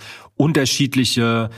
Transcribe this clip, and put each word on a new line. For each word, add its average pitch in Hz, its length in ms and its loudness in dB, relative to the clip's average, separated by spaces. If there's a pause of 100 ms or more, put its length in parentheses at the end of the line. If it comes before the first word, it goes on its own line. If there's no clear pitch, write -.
(360)
unterschiedliche, 127 1200 0